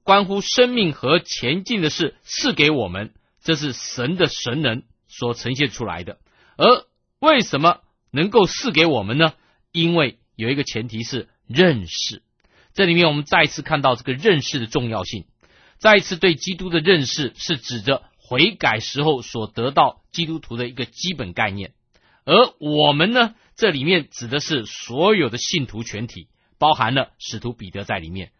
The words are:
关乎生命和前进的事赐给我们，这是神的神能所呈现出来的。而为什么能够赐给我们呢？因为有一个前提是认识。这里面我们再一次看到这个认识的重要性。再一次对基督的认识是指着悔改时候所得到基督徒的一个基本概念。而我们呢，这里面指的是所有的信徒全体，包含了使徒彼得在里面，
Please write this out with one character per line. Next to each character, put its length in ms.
关 220
乎 160
生 300
命 220
和 260
前 440
进 180
的 100
事 320
赐 300
给 180
我 160
们， 260
这 120
是 160
神 460
的 100
神 340
能 220
所 260
呈 220
现 140
出 160
来 180
的。 140
而 280
为 220
什 200
么 180
能 180
够 160
赐 260
给 160
我 160
们 140
呢？ 160
因 240
为 220
有 140
一 60
个 80
前 240
提 160
是 260
认 400
识。 360
这 120
里 80
面 140
我 60
们 120
再 180
一 40
次 140
看 200
到 140
这 80
个 100
认 280
识 180
的 80
重 220
要 140
性。 220
再 200
一 20
次 180
对 180
基 200
督 140
的 100
认 260
识 300
是 220
指 240
着 220
悔 380
改 240
时 240
候 180
所 240
得 260
到 300
基 140
督 140
徒 180
的 100
一 40
个 140
基 280
本 180
概 200
念。 220
而 100
我 320
们 200
呢， 240
这 140
里 140
面 260
指 180
的 120
是 260
所 500
有 140
的 80
信 300
徒 160
全 240
体， 220
包 140
含 240
了 140
使 200
徒 120
彼 180
得 140
在 160
里 100
面， 300